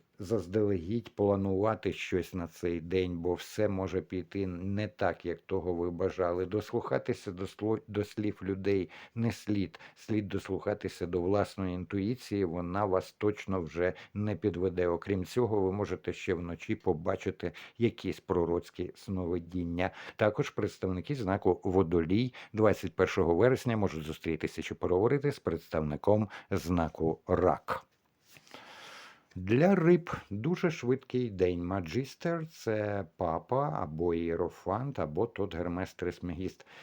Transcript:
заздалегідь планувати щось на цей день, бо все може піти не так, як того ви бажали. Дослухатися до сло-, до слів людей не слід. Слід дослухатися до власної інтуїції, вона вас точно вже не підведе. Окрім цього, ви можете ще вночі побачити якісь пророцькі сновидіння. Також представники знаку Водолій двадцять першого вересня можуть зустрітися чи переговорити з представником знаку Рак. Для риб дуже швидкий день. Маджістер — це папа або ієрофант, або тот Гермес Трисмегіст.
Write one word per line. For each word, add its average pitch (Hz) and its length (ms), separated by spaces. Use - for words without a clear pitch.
заздалегідь 101 960
планувати 98 800
щось - 420
на 87 140
цей 85 320
день, 90 380
бо 87 160
все 107 340
може 95 320
піти 95 460
не 92 420
так, - 360
як 85 180
того 90 320
ви 87 160
бажали. 90 560
Дослухатися 113 880
до 92 140
сло-, 107 420
до 104 160
слів 104 380
людей 95 480
не 117 180
слід. 101 480
Слід 107 320
дослухатися 95 800
до 87 160
власної 95 520
інтуїції, 101 680
вона 87 400
вас 92 280
точно 104 480
вже 85 320
не 104 220
підведе. 90 520
Окрім 92 360
цього, 110 360
ви 95 120
можете 92 400
ще - 220
вночі 85 400
побачити 90 800
якісь 101 420
пророцькі 87 720
сновидіння. 87 960
Також 110 340
представники 98 640
знаку 95 500
Водолій 90 680
двадцять 101 440
першого 90 380
вересня 117 420
можуть 80 280
зустрітися 80 580
чи - 120
переговорити 123 580
з - 60
представником 85 880
знаку 82 760
Рак. 87 580
Для 120 400
риб 170 360
дуже 160 400
швидкий 127 600
день. 90 360
Маджістер — 135 840
це 104 540
папа 95 640
або 85 320
ієрофант, 87 840
або 82 280
тот 95 280
Гермес 87 400
Трисмегіст. 90 720